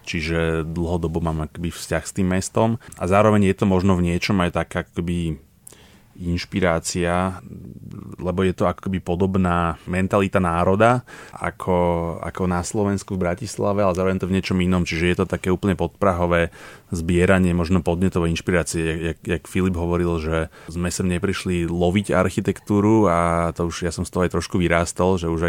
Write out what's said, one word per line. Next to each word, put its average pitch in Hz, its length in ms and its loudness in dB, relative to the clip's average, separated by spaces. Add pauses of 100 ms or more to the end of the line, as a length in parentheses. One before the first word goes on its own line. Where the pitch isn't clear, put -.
čiže 80 560 -2
dlhodobo 82 560 -2
mám 80 240 -2
akoby 85 240 -6
vzťah 82 320 -6
s - 160 -12
tým 92 160 0
mestom. 113 480 0 (160)
A - 80 -8
zároveň 104 400 6
je 95 80 4
to 104 160 0
možno 95 240 4
v 87 160 2
niečom 90 320 0
aj 87 160 0
tak 85 160 -4 (160)
akoby 85 480 -4 (840)
inšpirácia, 87 1200 -2 (800)
lebo 90 240 0
je 92 80 2
to 90 160 0
ako 92 240 -4
keby 92 80 0
podobná 87 880 0
mentalita 95 480 0
národa 95 640 2 (320)
ako, - 440 -4 (440)
ako 85 240 -6
na 90 160 0
Slovensku 101 560 -2
v 92 80 -2
Bratislave, 101 560 -2
ale 95 160 2
zároveň 95 240 0
to 92 80 -4
v 95 80 2
niečom 92 240 0
inom, 90 240 2
čiže 82 240 -4
je 90 80 2
to 95 100 0
také 90 220 -4
úplne 92 240 0
podprahové 87 800 0 (400)
zbieranie 90 640 4
možno 87 240 2
podnetov 87 480 0
a 85 40 0
inšpirácie. 85 520 -2
Jak, 80 160 -2
jak, 82 240 -4
jak 82 240 -4
Filip 92 320 0
hovoril, 87 400 0
že 80 320 -2 (160)
sme 87 240 -4
sem 95 160 -2
neprišli 90 560 -2
loviť 87 480 0
architektúru 101 960 2
a 85 480 2
to 85 160 -2
už - 160 -4
ja 82 60 -6
som 90 100 -4
z - 80 -10
toho 90 160 2
aj - 80 -4
trošku 90 240 -2
vyrástol, 87 560 2
že 82 160 -2
už 82 160 -2